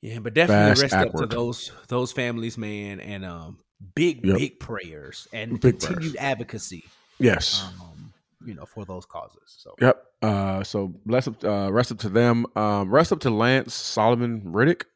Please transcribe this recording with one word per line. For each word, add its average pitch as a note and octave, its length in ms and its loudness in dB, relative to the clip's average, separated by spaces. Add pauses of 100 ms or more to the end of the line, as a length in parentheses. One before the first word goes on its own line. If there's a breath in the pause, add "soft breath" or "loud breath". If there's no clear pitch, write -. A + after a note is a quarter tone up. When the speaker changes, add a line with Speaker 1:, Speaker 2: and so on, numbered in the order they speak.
Speaker 1:
Yeah, A2+ 140 -10
but G#2 160 -8
definitely G#2 380 6
Speaker 2:
Fast C3 100 4
Speaker 1:
rest C3 120 0
up F#2+ 60 6
to - 80 4
Speaker 2:
Atwood. - 220 -2
Speaker 1:
those, A#2+ 420 -4 (160)
those B2 240 -2
families, A#2 460 -4
man, G#2 420 -8
and, G2 240 -10
um, E2+ 360 -14 (340)
big, D3+ 280 0
Speaker 2:
Yep. F#2+ 140 4
Speaker 1:
big - 240 -2
prayers E2 720 -14
and A2+ 260 -8
Speaker 2:
Big - 220 4
Speaker 1:
continued - 180 -4 (140)
Speaker 2:
prayers. - 40 -10
Speaker 1:
advocacy, A2+ 680 -8 (340)
Speaker 2:
Yes. G#2+ 440 2 (180)
Speaker 1:
um, - 320 -20 (320)
you A#2 80 -14
know, D2+ 140 -16
for G#2+ 180 -16
those F2+ 220 -14
causes. - 400 -16
So. - 340 -20
Speaker 2:
Yep. B2 240 6 (160)
Uh, G2 420 0
so G2 300 -4 (140)
rest B2 220 2
up, A2+ 140 -10
uh, G2+ 300 0
rest A#2+ 180 2
up A#2 100 -8
to G#2+ 100 -4
them. A#2 340 4 (100)
Um, G#2 360 0
rest D#3+ 220 4
up D#3 80 -2
to C3 100 0
Lance A#2+ 420 0
Solomon A#2 680 0
Riddick G#2+ 420 0 (120)